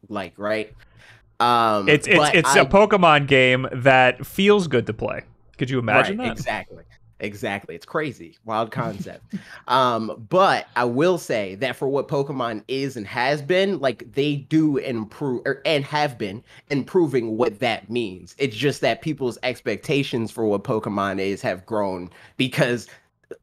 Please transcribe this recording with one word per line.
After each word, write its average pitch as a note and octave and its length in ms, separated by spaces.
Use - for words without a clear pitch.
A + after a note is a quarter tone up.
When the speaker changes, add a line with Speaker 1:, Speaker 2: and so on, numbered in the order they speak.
Speaker 1:
like, G2 300
right? G#2+ 340
Um, A2+ 480
Speaker 2:
It's, D3 200
it's, F#3 80
Speaker 1:
but D3+ 180
Speaker 2:
it's C#3+ 220
Speaker 1:
I F3+ 60
Speaker 2:
a C#3 40
Pokemon F3+ 600
game C3 420
that B2+ 560
feels G3+ 400
good B2 220
to - 40
play. A2 280
Could C3 140
you C3 80
imagine A#2 400
Speaker 1:
Right, B3+ 80
Speaker 2:
that? A3+ 60
Speaker 1:
exactly. G2+ 500
Exactly. G2+ 560
It's - 100
crazy. A2+ 580
Wild A2 280
concept. G#2 500
Speaker 2:
<laughs> G3+ 60
Speaker 1:
Um, A#2+ 600
but E3+ 460
I A#2+ 100
will D3 320
say G#2 380
that A#2+ 220
for C#3+ 100
what C3+ 220
Pokemon C3 580
is C3+ 300
and G#2 100
has C3 340
been, F#3 380
like, C3 360
they D3 200
do D3 440
improve, A#2+ 680
or, C3+ 180
and D3 200
have D3 340
been G#2 240
improving C3 640
what A2 240
that A2+ 280
means. F#2+ 500
It's B2+ 180
just C3 240
that A#2+ 200
people's C#3 440
expectations B2 880
for A#2 120
what G2+ 200
Pokemon G2 560
is F#2+ 220
have F#2+ 240
grown F#2+ 440
because B2+ 520